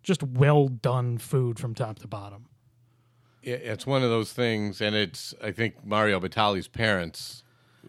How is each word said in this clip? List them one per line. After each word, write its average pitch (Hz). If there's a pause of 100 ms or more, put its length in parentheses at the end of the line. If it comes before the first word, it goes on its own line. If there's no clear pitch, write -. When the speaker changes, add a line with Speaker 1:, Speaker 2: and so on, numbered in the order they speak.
Speaker 1:
just -
well 139
done 123
food 120
from 117
top 110
to -
bottom. 101 (960)
Speaker 2:
Yeah, 123
it's 110
one 135
of 123
those 113
things, 107
and 107
it's, 104
I 107
think 110
Mario 104
Batali's 95
parents 95 (460)